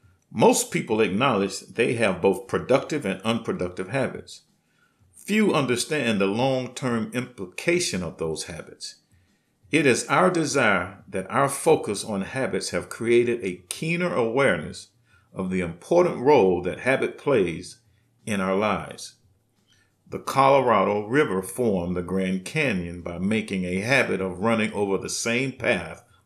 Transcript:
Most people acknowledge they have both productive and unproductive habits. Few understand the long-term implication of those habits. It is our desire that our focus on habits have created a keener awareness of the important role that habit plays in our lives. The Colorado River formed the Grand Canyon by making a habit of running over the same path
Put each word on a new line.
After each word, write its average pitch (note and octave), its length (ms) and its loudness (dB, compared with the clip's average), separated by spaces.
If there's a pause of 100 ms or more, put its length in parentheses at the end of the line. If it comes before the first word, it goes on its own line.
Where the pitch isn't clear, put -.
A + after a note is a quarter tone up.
(300)
Most A#3 400 4
people - 300 -2
acknowledge G2+ 580 0
they C3 360 -2
have G2 280 0
both F#2+ 240 2
productive B2 580 0
and F#2+ 180 -4
unproductive F#2+ 680 -4
habits. A#2 540 -6 (720)
Few G#3 400 2
understand B2 680 0
the G2 60 4
long-term A#2+ 880 -2
implication B2 920 -4
of D#2+ 140 -10
those D#2+ 260 -4
habits. - 560 -16 (720)
It D3 140 4
is A#2 200 4
our E3+ 240 4
desire A#2+ 760 0
that F#2+ 200 -6
our C3+ 200 2
focus C3 560 0
on G#2 160 -4
habits A#2+ 500 -4
have F2 180 -4
created A#2+ 540 2
a F#2 260 -6
keener E3+ 460 -4
awareness A2 760 0 (440)
of F#2 160 -4
the F#2 120 0
important E3 580 0
role G2+ 420 6
that F2 160 -4
habit - 400 0
plays F2+ 600 0 (440)
in G2+ 160 -4
our F#2+ 140 0
lives. F#2+ 640 -4 (920)
The A#2+ 100 -10
Colorado A#2+ 880 4
River A2+ 340 2
formed F#2+ 540 0
the F2+ 80 -2
Grand F#2 420 -2
Canyon F#2 560 -4
by E2+ 180 -8
making G2+ 460 -2
a F#2 140 -2
habit A2 420 0
of F#2 200 -6
running A2 320 0
over G2 260 0
the G2 100 -6
same B2 440 -2
path F2+ 500 -4 (240)